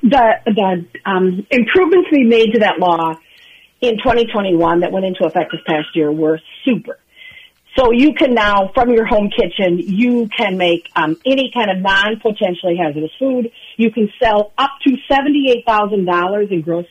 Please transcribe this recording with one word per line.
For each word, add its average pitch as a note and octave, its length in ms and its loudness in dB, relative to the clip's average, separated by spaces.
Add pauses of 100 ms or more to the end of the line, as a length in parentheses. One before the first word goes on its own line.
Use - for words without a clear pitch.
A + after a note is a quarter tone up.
the, A#3+ 220 4 (200)
the, F#3+ 400 0 (240)
um, F#3 400 0
improvements F4+ 640 2
we C#4 140 4
made A3+ 300 4
to A3+ 40 2
that F#3 200 0
law E3 340 0 (640)
in A3+ 240 0
twenty A#3 220 2
twenty-one F3 560 0
that F3 100 -2
went F#3+ 140 -4
into F#3 180 -4
effect E3 300 -2
this D#3+ 120 -10
past D3+ 300 -4
year D3+ 160 0
were D#3 300 -2 (240)
super. - 340 -4 (800)
So B3 140 4
you B3 220 4
can C4 200 0
now, G3+ 400 2
from A#3+ 160 2
your A3+ 160 2
home G#3 240 0
kitchen, F3+ 480 -2
you A3+ 580 0
can G3 220 -2
make, F3 380 0
um, D#3+ 200 -2 (100)
any C4+ 280 0
kind G#3+ 180 -2
of F#3 60 -4
non-potentially G3 960 -2
hazardous D#3 420 -4
food. B3+ 340 -2 (260)
You A3+ 140 2
can G#3+ 200 -2 (100)
sell G#3 360 0
up C4+ 140 0 (140)
to C4 120 2 (120)
seventy-eight C#4 560 0
thousand G#3 400 0
dollars F#3 460 -2
in F3 100 -2
gross E3+ 300 -6